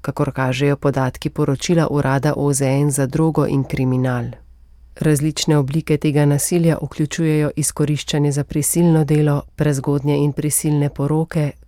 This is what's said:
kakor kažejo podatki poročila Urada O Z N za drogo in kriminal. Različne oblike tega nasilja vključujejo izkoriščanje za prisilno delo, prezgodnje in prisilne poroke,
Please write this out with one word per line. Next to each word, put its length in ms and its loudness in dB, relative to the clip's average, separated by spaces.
kakor 300 -2
kažejo 460 0
podatki 520 -2
poročila 600 0
Urada 480 0
O 160 0
Z 80 -2
N 300 2
za 160 0
drogo 400 0
in 160 0
kriminal. 680 -2
Različne 580 0
oblike 400 0
tega 280 2
nasilja 560 2
vključujejo 760 -2
izkoriščanje 760 -2
za 120 -2
prisilno 600 2
delo, 380 2
prezgodnje 640 0
in 160 0
prisilne 560 0
poroke, 600 -2